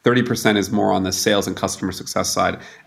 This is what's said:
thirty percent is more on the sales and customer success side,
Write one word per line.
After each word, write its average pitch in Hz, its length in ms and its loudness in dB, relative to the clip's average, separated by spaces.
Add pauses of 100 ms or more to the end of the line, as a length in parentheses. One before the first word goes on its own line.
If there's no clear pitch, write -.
thirty 120 180 4
percent 110 360 2
is 95 120 0
more 101 220 2
on 95 120 2
the 95 80 -2
sales 101 340 2
and 95 100 -4
customer 92 360 -4
success - 380 -6
side, 92 280 -2 (280)